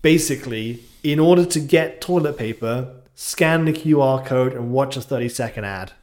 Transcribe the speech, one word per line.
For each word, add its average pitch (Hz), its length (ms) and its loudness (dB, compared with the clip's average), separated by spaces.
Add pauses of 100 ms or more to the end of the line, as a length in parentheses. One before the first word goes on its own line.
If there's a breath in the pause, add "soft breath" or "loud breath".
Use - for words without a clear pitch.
basically, 131 800 0 (200)
"In 151 180 0
order 175 240 6
to 175 160 -2
get 160 400 2
toilet 156 380 -2
paper, 120 500 -4 (260)
scan 165 520 0
the 156 60 2
Q 156 280 2
R 131 240 2
code 127 300 0
and 120 180 -6
watch 135 240 0
a 123 60 -8
thirty-second 120 600 -6
ad." 95 280 -10 (100)